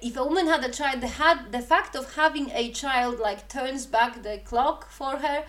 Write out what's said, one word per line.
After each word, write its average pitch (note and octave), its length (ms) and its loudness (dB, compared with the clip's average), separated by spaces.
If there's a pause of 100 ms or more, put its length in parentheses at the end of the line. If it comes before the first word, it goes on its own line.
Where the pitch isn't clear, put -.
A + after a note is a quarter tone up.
if A#3+ 160 -8
a C4 80 0
woman E4 220 2
had D#4 180 2
a B3 60 -4
child, C4+ 320 -2
the B3 60 -4
had, D4 440 2
the B3 80 -2
fact E4+ 340 2
of C4+ 200 -10
having D4+ 380 2
a A#3 180 -2
child, B3 500 0
like, G#3 280 -4
turns C4 360 -6
back A#3 380 2
the G#3 220 -8
clock B3+ 460 0
for C#4+ 280 -6
her, D4 300 0